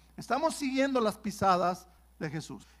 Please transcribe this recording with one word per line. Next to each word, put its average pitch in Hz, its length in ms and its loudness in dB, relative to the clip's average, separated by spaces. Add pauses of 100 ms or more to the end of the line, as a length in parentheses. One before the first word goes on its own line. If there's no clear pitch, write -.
(180)
estamos 277 360 0
siguiendo 269 460 0
las 214 160 2
pisadas 185 720 2 (300)
de 160 100 -4
Jesús. 139 400 -10 (120)